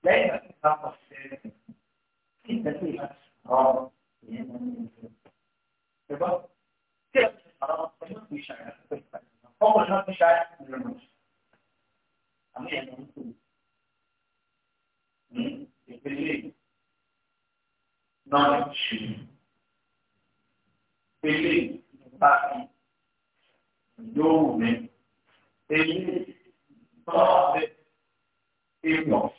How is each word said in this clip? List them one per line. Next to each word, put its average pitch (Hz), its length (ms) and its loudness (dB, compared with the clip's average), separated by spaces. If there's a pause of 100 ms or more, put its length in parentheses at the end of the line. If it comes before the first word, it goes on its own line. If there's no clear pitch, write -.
Lẹ́yìn 180 200 4
ìgbà - 140 -2
tí - 120 -14
wọ́n - 100 -20
bá 151 180 4
kọ̀ - 180 -10
sí - 260 -20
ẹ̀, - 180 -16 (1040)
kí 233 40 -20
ìgbà 208 220 -2
tí - 140 -8
ìgbà 143 220 -6
tí - 200 -20 (180)
wọ́n 131 320 4 (460)
ìyẹn 117 220 -12
máa 131 140 -14
ń 247 100 -8
lò. 226 380 -14 (1000)
Ẹ 143 60 -6
bá 170 120 -2 (880)
tí 262 40 6
ẹ - 20 6
bá 226 100 4
ti - 240 -20
sọ̀rọ̀, 156 420 -6
ẹ - 100 -16
má - 160 -14
fi - 140 -12
ṣàyà - 320 -16 (120)
pé - 140 -10 (680)
ọkọ̀ 214 220 6
náà 190 180 0
fi 190 120 -8
ṣàyà 170 320 6
pé - 200 -20
ọmọ. 262 260 -10 (1600)
Àmì - 140 -14
ẹ̀ 269 140 -8
ló - 100 -18
ń - 120 -20
tò. - 160 -20 (2000)
Ní 240 120 -6 (400)
ìpele 277 500 -8 (1900)
náà 143 220 4 (220)
ṣe. - 260 -6 (2250)
Ìpele 156 300 0 (680)
bá 143 80 8 (100)
fi 123 180 -4 (1400)
yóò 160 360 2
wù 151 200 4
mí. 113 140 0 (1000)
Ìpele 160 260 2 (1120)
tọ́ - 160 4 (240)
mi. - 160 0 (1200)
Ìpọ̀. 156 380 0 (180)